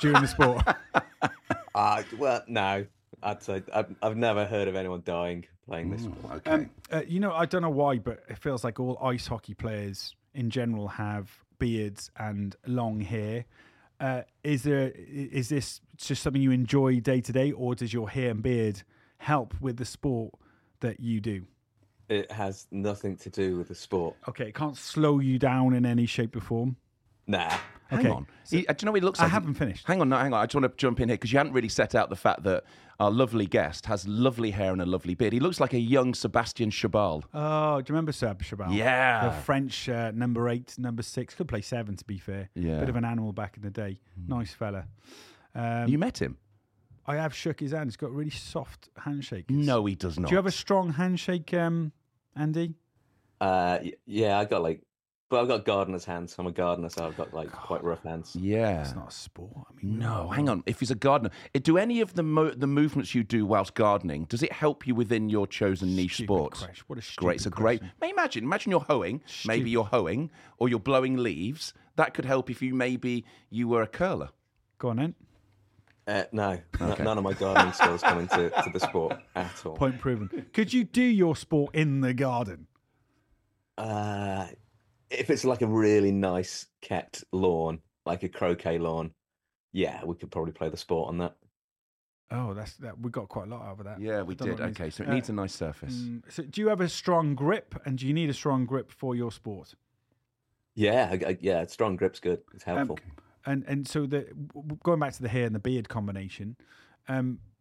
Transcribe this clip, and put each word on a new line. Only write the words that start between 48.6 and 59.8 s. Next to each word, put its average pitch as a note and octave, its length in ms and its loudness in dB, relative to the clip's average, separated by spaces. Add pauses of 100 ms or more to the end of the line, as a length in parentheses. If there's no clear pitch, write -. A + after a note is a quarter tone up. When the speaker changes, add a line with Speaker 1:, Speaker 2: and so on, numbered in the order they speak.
Speaker 1:
handshake. C3 540 -6
Speaker 3:
No, C3+ 340 4
he G2+ 100 2
does E2+ 240 -4
not. E2+ 100 0
Speaker 1:
Do - 40 4
you F3+ 60 6
have F#3+ 80 2
a F#3+ 40 2
strong F#3 440 0
handshake, F3+ 580 -2
um, E3 400 0 (420)
Andy? D#3 400 0 (680)
Speaker 2:
Uh, F2+ 400 4
y-, E2+ 100 -8 (140)
yeah, G2+ 320 4
I G#2+ 80 2
got, G2 160 2
like, E2 200 0 (480)
but B2 100 4
I've B2 80 2
got A2 160 2
gardener's F#2+ 400 2
hands. F2 340 -8
I'm F2+ 80 -4
a F2 60 -4
gardener, F2 360 0
so E2 180 -6
I've D#2+ 100 -6
got, - 180 -6
like, D#2+ 160 -6
quite - 320 -6
rough E2 220 -2
hands. E2 320 -8
Speaker 3:
Yeah. G2 460 0
Speaker 1:
It's C2+ 120 -6
not - 140 -10
a - 20 -16
sport. - 580 -16
I - 60 -20
mean, G#2+ 240 -4